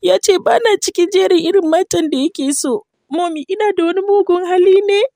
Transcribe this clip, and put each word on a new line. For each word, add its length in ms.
Ya 160
ce 240
ba 160
na 240
cikin 320
jerin 320
irin 240
matan 400
da 80
yake 360
so. 320
Momi, 360
ina 300
da 80
wani 160
mugun 480
hali 400
ne? 100